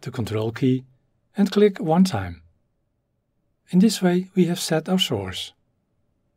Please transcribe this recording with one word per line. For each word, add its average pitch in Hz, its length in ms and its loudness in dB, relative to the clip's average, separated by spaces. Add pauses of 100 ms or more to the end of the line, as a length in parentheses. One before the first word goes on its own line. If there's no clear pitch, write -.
the 131 100 -10
control 107 400 -4
key 127 320 0 (540)
and 202 140 2
click 202 280 2
one 170 240 2
time. 95 380 -2 (1300)
In 180 80 4
this 214 200 4
way, 180 360 0
we 185 100 4
have 175 140 -4
set 160 280 -2
our 185 120 0
source. 98 540 -6 (840)